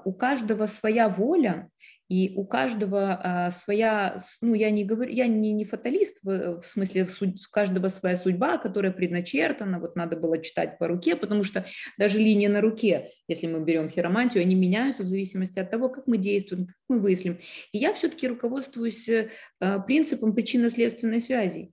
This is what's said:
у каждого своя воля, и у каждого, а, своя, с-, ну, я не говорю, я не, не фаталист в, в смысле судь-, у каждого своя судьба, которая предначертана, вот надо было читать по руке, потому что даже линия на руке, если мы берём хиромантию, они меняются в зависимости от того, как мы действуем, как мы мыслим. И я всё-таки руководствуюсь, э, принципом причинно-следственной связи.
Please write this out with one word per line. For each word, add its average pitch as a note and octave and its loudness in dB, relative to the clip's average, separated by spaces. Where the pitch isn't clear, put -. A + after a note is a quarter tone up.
у F#3+ -2
каждого A3 0
своя A3 0
воля, G3+ 0
и F#3+ 0
у G3 -4
каждого, G3+ -2
а, F3+ -2
своя, G#3 0
с-, - -16
ну, A#3 4
я G#3+ 2
не G#3 2
говорю, A3+ -2
я B3 2
не, G#3+ 2
не G#3 0
фаталист C4 -2
в, F3+ -2
в - -20
смысле F#3+ 0
судь-, F#3 -2
у - -20
каждого F#3+ 2
своя F3+ 0
судьба, F#3+ 0
которая F#3+ -2
предначертана, F#3 -2
вот E3+ -8
надо E3 -4
было E3 0
читать E3 -4
по E3+ 0
руке, F3+ 0
потому G#3 0
что F#3+ -4
даже G3+ 4
линия G#3 6
на G#3 4
руке, G#3+ 2
если E3+ -4
мы E3 -2
берём D#3+ 0
хиромантию, G3+ 2
они F#3 6
меняются G3+ 2
в - -4
зависимости F#3+ -4
от F#3 -6
того, A#3+ 0
как C4+ -10
мы A#3 4
действуем, F#3+ -2
как - -20
мы B3 2
мыслим. F#3 0
И G#3+ 0
я D4 2
всё-таки C#4+ -2
руководствуюсь, A#3+ -4
э, A3 2
принципом C#4+ 2
причинно-следственной A#3 2
связи. G#3+ -2